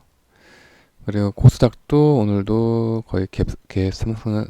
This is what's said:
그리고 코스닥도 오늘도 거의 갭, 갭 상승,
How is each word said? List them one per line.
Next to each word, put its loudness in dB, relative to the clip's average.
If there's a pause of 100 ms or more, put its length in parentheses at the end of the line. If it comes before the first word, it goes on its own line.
(1040)
그리고 -2
코스닥도 2
오늘도 0
거의 -4
갭, -6 (100)
갭 -2
상승, -6